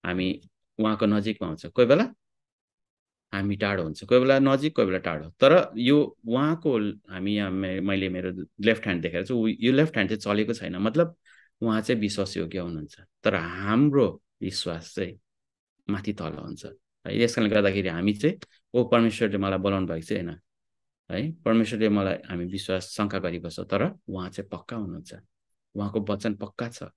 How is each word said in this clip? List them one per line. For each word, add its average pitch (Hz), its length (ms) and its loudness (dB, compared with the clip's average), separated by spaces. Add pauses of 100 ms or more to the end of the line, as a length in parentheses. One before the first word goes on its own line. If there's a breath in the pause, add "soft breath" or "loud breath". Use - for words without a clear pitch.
हामी 92 360 -2 (380)
उहाँको 107 260 0
नजिकमा 104 420 0
आउँछौँ। 82 240 -10
कोही 123 160 4
बेला 185 260 4 (1160)
हामी 98 240 -2
टाढो 101 280 -2
हुन्छ, 78 200 -8
कोही 123 180 6
बेला 135 180 4
नजिक, 139 360 2
कोही 107 100 4
बेला 92 120 0
टाढो। 82 320 -4
तर - 480 6
यो 135 400 4 (100)
उहाँको, 143 520 2 (120)
हामी 98 440 -6
यहाँ 101 160 -2
मे-, 95 300 -2
मैले 95 280 0
मेरो 92 360 -6 (140)
लेफ्ट 110 240 2
ह्यान्ड 87 180 -2
देखाएको 87 260 -4
छु, 131 80 -2
उ-, 113 120 2
यो 117 260 2
लेफ्ट 156 200 2
ह्यान्ड 101 180 0
चाहिँ 107 80 -2
चलेको 104 340 0
छैन, 90 220 -8
मतलब 135 400 0 (460 soft breath)
उहाँ 110 200 2
चाहिँ 110 200 0
विश्वासयोग्य 95 580 -4
हुनुहुन्छ। 82 400 -8 (240)
तर 104 120 2
हाम्रो 101 840 2 (200)
विश्वास 85 540 -8
चाहिँ 92 240 -8 (680)
माथि 101 240 -4
तल 80 200 -6
हुन्छ - 320 -12
है। - 540 -8
यस 117 160 2
कारणले 107 200 2
गर्दाखेरि 98 340 2
हामी 90 240 0
चाहिँ, 147 240 0 (360 loud breath)
"ओ, 123 100 4
परमेश्वरले 113 540 2
मलाई 95 220 0
बोलाउनु 95 280 0
भएको 82 180 -6
चाहिँ 98 180 -4
होइन 85 160 -10 (720)
है, 131 200 -4
परमेश्वरले 113 580 2
मलाई", 98 260 2
हामी 87 300 -8
विश्वास, 95 420 -4
शङ्का 98 320 -4
गरिबस्छ, 85 400 -6
तर 104 400 -2 (100)
उहाँ 92 200 -8
चाहिँ - 200 -12
पक्का - 260 -12
हुनुहुन्छ, 85 380 -10 (640)
उहाँको 101 260 -2
वचन 104 320 -2
पक्का 104 360 -8
छ - 140 -14 (140)